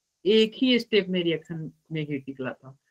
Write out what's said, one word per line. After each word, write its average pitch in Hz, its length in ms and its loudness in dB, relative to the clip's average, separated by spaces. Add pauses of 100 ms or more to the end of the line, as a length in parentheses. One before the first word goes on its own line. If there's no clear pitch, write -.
(260)
एक 220 300 4
ही 254 240 2
step 208 300 0
में 180 140 -2
reaction 160 480 -6 (200)
में 156 100 -6
heat 143 260 -6
निकला 131 240 -8
था। - 280 -20 (120)